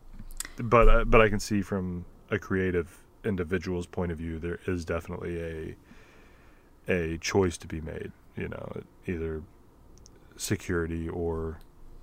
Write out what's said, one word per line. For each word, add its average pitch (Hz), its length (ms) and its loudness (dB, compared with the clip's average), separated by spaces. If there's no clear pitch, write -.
but 117 300 8
I, 117 160 10
but 117 160 8
I 110 80 8
can 104 120 2
see 104 220 0
from 90 420 -4
a 104 80 0
creative 92 640 -2
individual's 90 600 -2
point 87 260 -4
of 80 60 -6
view, 82 200 -6
there 85 280 -6
is 90 180 -2
definitely 85 560 -6
a, - 1500 -12
a 82 260 -2
choice 92 400 2
to - 80 -16
be 82 140 -8
made, 80 320 -10
you - 120 -6
know, - 340 -10
either 80 360 -4
security 82 720 -2
or, 82 500 -4